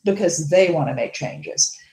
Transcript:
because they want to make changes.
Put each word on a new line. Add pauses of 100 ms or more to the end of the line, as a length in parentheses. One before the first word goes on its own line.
because
they
want
to
make
changes. (160)